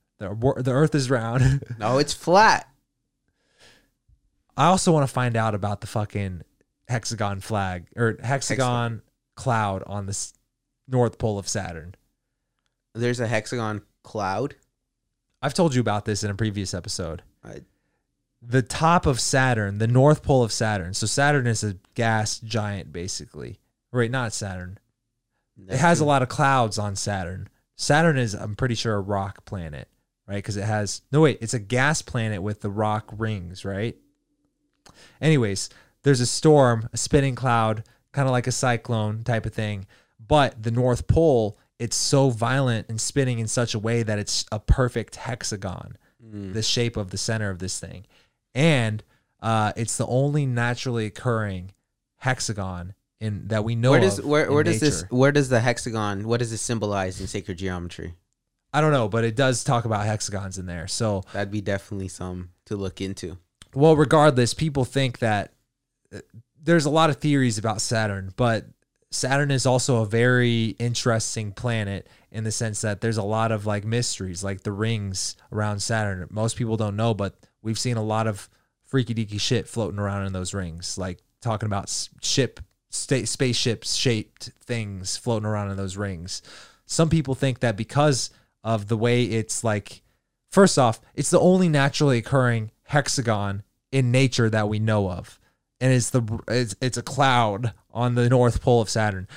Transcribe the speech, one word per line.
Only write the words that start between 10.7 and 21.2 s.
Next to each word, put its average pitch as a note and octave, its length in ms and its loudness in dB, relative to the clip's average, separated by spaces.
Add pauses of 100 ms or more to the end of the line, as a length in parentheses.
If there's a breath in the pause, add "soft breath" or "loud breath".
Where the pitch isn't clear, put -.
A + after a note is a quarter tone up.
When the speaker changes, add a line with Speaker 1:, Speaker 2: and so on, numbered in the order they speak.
Speaker 1:
north B2 300 0
pole G#2 220 -2
of F#2 80 -10
Saturn. E2+ 480 -8 (1000)
Speaker 2:
There's A#2+ 260 -2
a A#2 80 -2
hexagon A2 540 -2 (220)
cloud? G#2 520 -4 (840)
Speaker 1:
I've C3+ 120 -2
told E3 200 2
you B2 80 4
about G#2 240 -2
this G#2 180 -2
in G#2 60 -2
a G2+ 60 -6
previous G2+ 380 -4
episode. F2 500 -8 (200)
Speaker 2:
I - 180 -16 (800)
Speaker 1:
The A#2+ 200 0
top E3 440 2
of C3+ 140 2
Saturn, A2+ 600 0
the A2+ 80 2
north C3+ 340 6
pole C3 220 4
of G#2+ 80 0
Saturn. G2+ 420 -2
So A2 140 -4
Saturn C#3+ 400 2